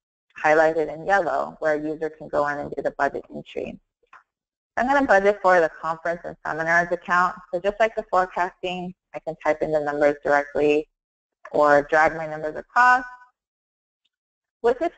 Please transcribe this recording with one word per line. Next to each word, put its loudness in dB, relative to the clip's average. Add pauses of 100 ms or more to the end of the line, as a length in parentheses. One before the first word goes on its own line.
(420)
highlighted 2
in -12
yellow 0
where 0
a -4
user -6
can -18
go -2
in -6
and -10
do -10
the -4
budget -4 (100)
entry. -12 (960)
I'm -2
gonna 2
budget 4
for 6
the 2 (120)
conference -6
and -12 (100)
seminars -2
account. -2 (180)
So -2
just -4
like 0
the -8
forecasting, -4 (200)
I -12
can -10
type 0
in -4
the 2
numbers 0
directly 0 (640)
or 4
drag 2
my -8
numbers -8
across. 2 (1600)
With 0
this -4